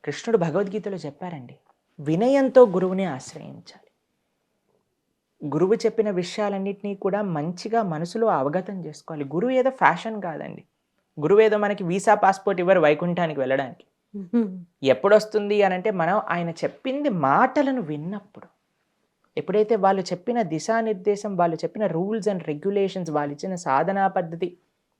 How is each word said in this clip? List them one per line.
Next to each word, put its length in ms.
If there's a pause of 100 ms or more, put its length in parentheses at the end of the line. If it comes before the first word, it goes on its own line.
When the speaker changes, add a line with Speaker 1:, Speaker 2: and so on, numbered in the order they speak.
Speaker 1:
కృష్ణుడు 340
భగవద్గీతలో 580
చెప్పారండి, 600 (440)
వినయంతో 680
గురువుని 380
ఆశ్రయించాలి. 840 (1600)
గురువు 280
చెప్పిన 360
విషయాలన్నింటినీ 840
కూడా 280
మంచిగా 600
మనసులో 440
అవగతం 580
చేసుకోవాలి. 400
గురువు 260
ఏదో 200
ఫ్యాషన్ 520
కాదండి. 420 (560)
గురువు 200
ఏదో 180
మనకి 260
వీసా, 300
పాస్‌పోర్ట్ 460
ఇవ్వరు 200
వైకుంఠానికి 600
వెళ్ళడానికి. 440 (320)
Speaker 2:
మ్మ్. 480 (180)
Speaker 1:
ఎప్పుడొస్తుంది 800
అనంటే 280
మనం 380
ఆయన 220
చెప్పింది 580
మాటలను 760
విన్నప్పుడు. 640 (920)
ఎప్పుడైతే 380
వాళ్ళు 260
చెప్పిన 400
దిశానిర్దేశం, 960
వాళ్ళు 200
చెప్పిన 300
rules 380
and 140
regulations, 720
వాళ్ళు 220
ఇచ్చిన 200
సాధనా 540
పద్ధతి, 500 (420)